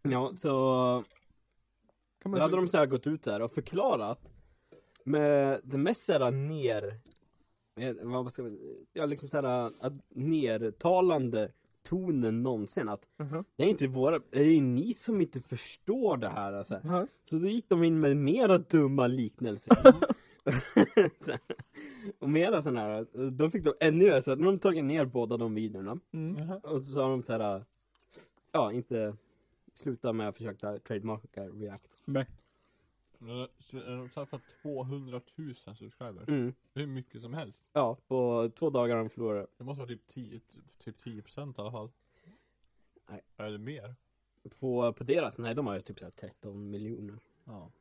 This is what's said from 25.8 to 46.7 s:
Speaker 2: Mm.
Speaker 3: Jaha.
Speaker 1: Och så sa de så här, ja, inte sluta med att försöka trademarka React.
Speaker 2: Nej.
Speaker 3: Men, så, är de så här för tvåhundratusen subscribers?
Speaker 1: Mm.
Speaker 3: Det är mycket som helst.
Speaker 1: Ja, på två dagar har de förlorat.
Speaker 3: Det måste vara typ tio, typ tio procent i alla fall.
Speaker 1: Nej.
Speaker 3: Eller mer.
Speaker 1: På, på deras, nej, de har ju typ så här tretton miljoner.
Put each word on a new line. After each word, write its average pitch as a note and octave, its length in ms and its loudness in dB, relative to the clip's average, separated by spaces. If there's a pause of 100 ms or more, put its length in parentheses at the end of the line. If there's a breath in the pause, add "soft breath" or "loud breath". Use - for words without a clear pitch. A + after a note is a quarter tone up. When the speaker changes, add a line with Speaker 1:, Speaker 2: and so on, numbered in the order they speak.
Speaker 2:
Mm. D#3+ 280 -6
Speaker 3:
Jaha. F3+ 240 -8
Speaker 1:
Och C#3+ 180 -4
så C3+ 120 -12
sa C3+ 160 0
de C3 140 -2
så A#2+ 100 -6
här, G#2 320 -4 (880 loud breath)
ja, B2 200 0
inte A2 440 -4 (580)
sluta B2 400 -6
med A2 140 -4
att G2+ 100 -10
försöka G#2 420 -10
trademarka G#2+ 680 -10
React. G2+ 560 -16
Speaker 2:
Nej. C#3 220 -4 (880)
Speaker 3:
Men, A#2+ 300 -12 (120)
så, - 180 -20
är B2 200 -14
de B2+ 120 -16
så - 100 -14
här C#3 60 -10
för C3+ 140 -14 (220)
tvåhundratusen C3 1120 -12
subscribers? - 520 -16
Speaker 1:
Mm. B2+ 260 -2 (200)
Speaker 3:
Det C3+ 80 -8
är D3 60 -8
mycket B2+ 340 -12
som A#2 120 -14
helst. D3+ 260 -14 (140)
Speaker 1:
Ja, B2+ 240 0 (100)
på A#2+ 480 0
två D#3+ 140 0
dagar A#2+ 260 2
har A2+ 80 0
de A2 60 -6
förlorat. G#2+ 480 -4
Speaker 3:
Det B2 60 -18
måste C3+ 160 -10
vara B2 100 -12
typ A#2 180 -14
tio, A2+ 320 -16 (400)
typ - 180 -16
tio A2 240 -14
procent C#3 360 -14
i - 40 -12
alla G#2 100 -10
fall. A2+ 180 -12 (1200 soft breath)
Speaker 1:
Nej. G2+ 120 -18 (160)
Speaker 3:
Eller G#2+ 200 -10
mer. A#2+ 380 -14 (640)
Speaker 1:
På, A#2+ 340 0
på - 100 -12
deras, C3+ 340 0
nej, A#2 180 -6
de C#3 120 -2
har G2+ 80 -4
ju F#2+ 60 -8
typ - 180 -16
så - 60 -16
här F2 60 -16
tretton G2+ 580 -14
miljoner. G#2+ 500 -12 (260)